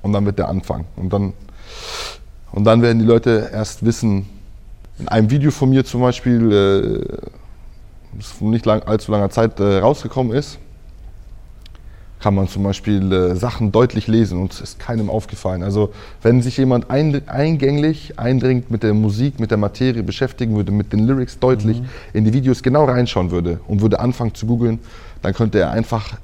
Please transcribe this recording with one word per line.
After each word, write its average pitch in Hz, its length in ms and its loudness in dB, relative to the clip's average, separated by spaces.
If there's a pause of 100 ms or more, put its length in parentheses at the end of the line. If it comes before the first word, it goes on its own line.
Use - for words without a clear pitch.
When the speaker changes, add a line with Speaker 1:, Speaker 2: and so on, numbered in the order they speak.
Speaker 1:
Und 101 100 -2
dann 101 140 2
wird 101 140 -2
der - 80 -2
anfangen. 85 380 -4 (100)
Und 92 160 -4
dann, 98 220 -2 (1160)
und 101 140 -2
dann 113 180 6
werden 117 160 4
die 110 60 4
Leute 113 480 4
erst 107 320 -6
wissen, 104 440 0 (720)
in - 100 -10
einem 110 220 2
Video 143 200 2
von 131 200 0
mir 131 140 4
zum 123 180 -4
Beispiel, 120 500 2
äh, 98 760 0 (880)
das - 80 -14
vor - 240 -6
nicht 113 160 0
lang, 107 160 2
allzu - 280 -2
langer 101 200 2
Zeit, 113 280 0
äh, 101 200 2
rausgekommen 120 580 0
ist, - 220 -6 (1600)
kann 101 140 2
man 95 100 2
zum 98 160 -6
Beispiel, 98 500 0
äh, 92 220 2
Sachen 107 380 -2
deutlich 117 340 2
lesen 110 340 2
und 95 120 -4
es - 80 -16
ist - 180 -16
keinem 113 320 -4
aufgefallen. 92 540 -6
Also 101 280 0 (300)
wenn 120 180 6
sich 123 160 -2
jemand 131 320 2
ein-, 143 400 0
eingänglich, 147 880 0
eindringend 127 520 0
mit 117 140 -2
der 107 100 2
Musik, 110 460 0
mit 110 100 -2
der 110 80 2
Materie 113 460 0
beschäftigen 117 500 -2
würde, 104 160 0
mit 104 220 0
den 107 80 2
Lyrics 127 400 0
deutlich 113 400 2
Speaker 2:
Mhm. 127 60 -6 (260)
Speaker 1:
in 107 120 2
die 110 80 4
Videos 127 300 2
genau 139 220 4
reinschauen 123 480 0
würde 85 340 -2
und 101 160 0
würde 107 160 4
anfangen 120 360 -2
zu - 120 -8
googeln, 117 320 0 (420)
dann 95 140 -2
könnte 110 240 2
er 82 140 2
einfach 113 520 -4